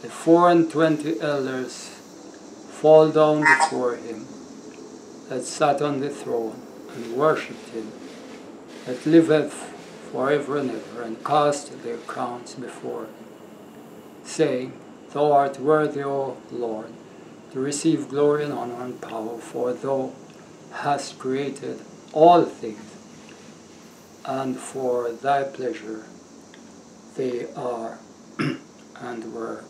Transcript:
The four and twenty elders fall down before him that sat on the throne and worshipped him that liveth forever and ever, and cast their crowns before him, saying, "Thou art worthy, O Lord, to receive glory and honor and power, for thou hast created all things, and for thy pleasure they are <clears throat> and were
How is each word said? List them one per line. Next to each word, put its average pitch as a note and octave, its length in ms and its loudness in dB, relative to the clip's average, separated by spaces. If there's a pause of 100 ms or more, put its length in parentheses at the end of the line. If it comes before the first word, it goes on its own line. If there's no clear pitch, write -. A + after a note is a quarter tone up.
The A#2 80 -12
four F3 400 6
and E3 200 6
twenty D#3 480 0
elders C3 680 -4 (800)
fall D#3 420 8
down D3+ 300 4
before C3 560 4
him - 300 -12 (1000)
that B2+ 140 -4
sat D3 400 2
on C#3+ 180 0
the - 100 -2
throne A#2 500 -6 (340)
and A#2 220 -8
worshipped C3+ 540 0
him A2 200 -10 (960)
that B2 180 -8
liveth D#3 480 6 (600)
forever C3+ 440 0
and C3 140 -2
ever, A2 320 -10
and A2+ 220 -10
cast C#3+ 580 0
their A#2 160 -6
crowns A#2+ 560 -10
before A#2+ 520 -10
him, - 80 -16 (1080)
saying, C3 500 -2 (400)
"Thou D3 200 4
art C#3 260 4
worthy, C#3+ 460 2
O C#3 320 -4 (160)
Lord, A2+ 400 -6 (600)
to C3+ 60 -6
receive C#3+ 500 0
glory D3 360 2
and D3 80 -4
honor B2 320 -6
and B2 160 -10
power, A2+ 380 -8
for A#2+ 340 -4
thou C3+ 400 -2 (580)
hast - 480 -4
created C3 600 -4 (320)
all E3 320 10
things, - 500 -8 (1300)
and C3 320 -4
for B2 540 -2
thy C#3 320 0
pleasure A2 640 -6 (1120)
they B2 380 -4
are A#2 440 -6 (400)
<clears throat> - 640 -6
and A#2 340 -10
were A2+ 360 -8